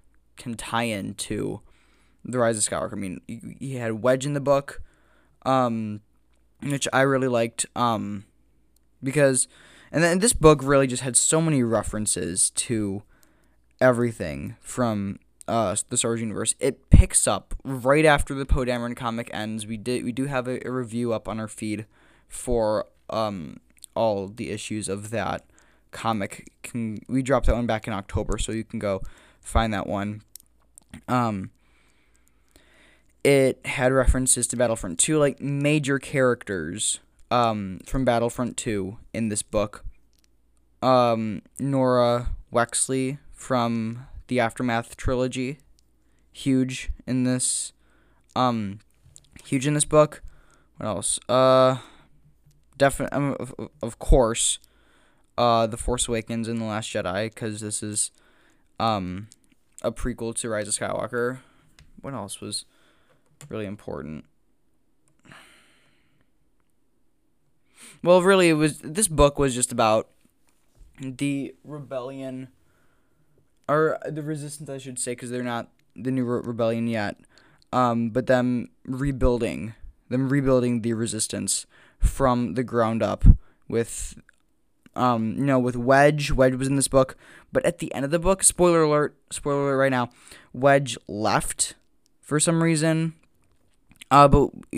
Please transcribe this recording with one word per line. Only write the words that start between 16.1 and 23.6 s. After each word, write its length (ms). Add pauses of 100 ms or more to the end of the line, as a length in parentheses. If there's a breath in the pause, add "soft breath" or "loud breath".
Wars 100
universe. 400
It 300
picks 360
up 280 (100)
right 400
after 300
the 100
Poe 220
Dameron 280
comic 380
ends. 340
We 120
did, 260
we 80
do 140
have 200
a, 160
a 80
review 440
up 120
on 140
our 80
feed 380 (420 soft breath)
for, 560 (240)
um, 500 (360)